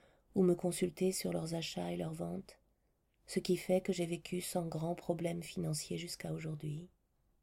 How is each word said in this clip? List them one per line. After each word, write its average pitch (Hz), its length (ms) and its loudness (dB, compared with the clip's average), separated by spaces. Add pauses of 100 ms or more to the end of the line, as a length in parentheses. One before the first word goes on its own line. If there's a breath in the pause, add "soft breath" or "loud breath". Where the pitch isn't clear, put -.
(340 soft breath)
ou 196 100 8
me 175 120 8
consulter 180 560 2
sur 185 200 -2
leurs 165 220 -2
achats 165 380 -2
et 175 60 -2
leurs 165 160 -2
ventes, - 440 -6 (680)
ce - 120 -2
qui 185 160 4
fait 185 260 4
que 190 120 0
j'ai 175 140 0
vécu 170 340 -4
sans 175 240 -2
grand 160 300 -2
problème 170 480 -2
financier 165 540 -2
jusqu'à 170 360 -6
aujourd'hui. 156 560 -6 (540)